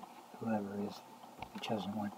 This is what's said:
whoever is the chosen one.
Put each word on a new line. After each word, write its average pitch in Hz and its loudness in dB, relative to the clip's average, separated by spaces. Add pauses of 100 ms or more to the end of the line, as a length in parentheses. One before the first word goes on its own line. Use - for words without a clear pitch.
(400)
whoever 101 4
is - -4 (520)
the 202 -6
chosen - 2
one. - 2